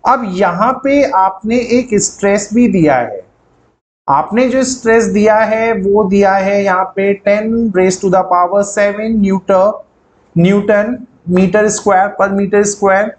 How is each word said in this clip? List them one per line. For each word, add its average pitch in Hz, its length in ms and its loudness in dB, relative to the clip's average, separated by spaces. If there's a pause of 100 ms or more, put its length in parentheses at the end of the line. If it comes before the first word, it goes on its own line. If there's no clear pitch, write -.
अब 247 220 0 (100)
यहाँ 190 360 0 (120)
पे 277 280 2
आपने 190 480 0 (180)
एक 254 120 -2 (120)
stress 202 520 -2
भी 240 180 4
दिया 156 260 2
है, 117 240 -6 (840)
आपने 160 420 0
जो 262 140 0
stress 226 420 0
दिया 208 320 2
है 220 360 0
वो 202 360 0
दिया 196 260 2
है 196 280 0
यहाँ 185 320 -2
पे 196 180 0 (140)
ten 214 220 0 (280)
raise 185 260 0
to 190 120 0
the 185 80 2 (100)
power 180 380 0
seven 208 500 -2
newton, 196 500 0 (640)
newton 202 640 0 (340)
meter 185 320 2 (140)
square 202 420 0
per 196 140 0
meter 202 300 0 (100)
square। 196 460 0